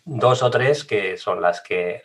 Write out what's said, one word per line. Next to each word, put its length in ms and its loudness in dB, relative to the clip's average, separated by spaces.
dos 360 2
o 80 2
tres 360 2
que 320 -2
son 220 -4
las 220 0
que, 440 -4